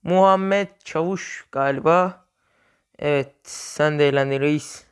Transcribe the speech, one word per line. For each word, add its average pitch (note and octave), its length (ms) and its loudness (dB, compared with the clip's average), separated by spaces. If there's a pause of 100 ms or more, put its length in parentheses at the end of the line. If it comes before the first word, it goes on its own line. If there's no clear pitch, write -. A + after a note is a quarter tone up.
Muhammed F#3+ 640 2 (160)
Çavuş - 680 -8
galiba. D#3 720 0 (760)
Evet, C#3+ 440 -2
sen - 560 -4
de D3 80 6
elendin C#3 320 0
reis. D3 520 -4